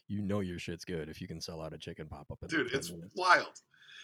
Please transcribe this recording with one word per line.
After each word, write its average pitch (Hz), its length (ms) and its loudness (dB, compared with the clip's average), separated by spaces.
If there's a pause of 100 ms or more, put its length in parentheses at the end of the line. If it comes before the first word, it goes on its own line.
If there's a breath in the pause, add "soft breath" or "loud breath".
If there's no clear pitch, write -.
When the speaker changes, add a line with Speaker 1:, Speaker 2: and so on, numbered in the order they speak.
Speaker 1:
you 101 160 0
know 101 160 2
your 90 180 0
shit's 85 280 -6
good 78 240 -2
if 78 120 -8
you 87 60 -6
can 80 120 -6
sell 80 220 -6
out 78 120 -6
a 80 40 -8
chicken 80 300 -8
pop-up 69 340 -10
in, 90 60 -8
like, - 20 -6
Speaker 2:
Dude, 127 220 2
Speaker 1:
ten 131 80 2
Speaker 2:
it's - 120 -6
Speaker 1:
minutes. 87 240 -12
Speaker 2:
wild. - 440 6 (440 loud breath)